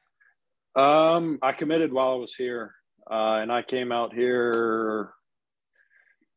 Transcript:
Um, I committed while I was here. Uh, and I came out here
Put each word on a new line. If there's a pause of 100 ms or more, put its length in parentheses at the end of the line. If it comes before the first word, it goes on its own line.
(760)
Um,
I
committed
while
I
was
here. (360)
Uh,
and
I
came
out
here (1200)